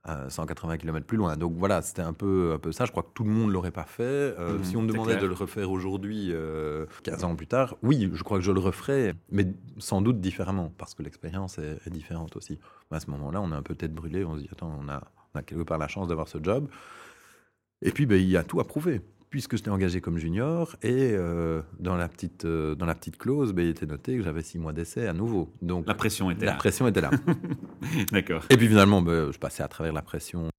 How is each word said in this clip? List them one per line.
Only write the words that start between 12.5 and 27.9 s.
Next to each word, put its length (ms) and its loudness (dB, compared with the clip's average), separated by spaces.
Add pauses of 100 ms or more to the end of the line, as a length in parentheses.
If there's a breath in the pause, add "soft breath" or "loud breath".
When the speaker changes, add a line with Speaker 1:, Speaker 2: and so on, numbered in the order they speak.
Speaker 1:
Mais 60 -4
à 20 -4
ce 100 -12
moment-là, 320 -4
on 80 -4
a 60 -4
un 60 -6
peu 120 -8
tête 180 -6
brûlée, 320 -4
on 120 -6
se 60 -8
dit, 100 -12
attends, 280 -10
on 80 -10
a, 140 -8 (320 soft breath)
on 60 -4
a 20 -14
quelque 220 -6
part 140 -2
la 100 -2
chance 180 -4
d'avoir 220 -2
ce 120 -10
job. 280 0 (1120 loud breath)
Et 80 2
puis, 160 2
ben, 140 8
il 80 4
y 80 6
a 80 2
tout 160 -2
à 40 2
prouver, 360 -2 (280)
puisque 280 -4
j'étais 140 -4
engagé 300 2
comme 180 -2
junior, 640 -2
et, 320 2
euh, 460 0 (200)
dans 160 0
la 120 0
petite, 360 -8
euh, 320 0
dans 100 -2
la 80 0
petite 240 -10
clause, 340 0
ben, 140 2
il 40 4
était 160 -4
noté 300 -4
que 60 -2
j'avais 200 -2
six 160 -8
mois 140 -4
d'essai 360 -4
à 40 -2
nouveau. 400 -2 (100)
Donc, 260 -2
Speaker 2:
La 60 2
pression 360 0
était 160 0
Speaker 1:
la 60 2
Speaker 2:
là. 60 -4
Speaker 1:
pression 280 2
était 140 4
là. 100 2
Speaker 2:
<laughs> 1000 0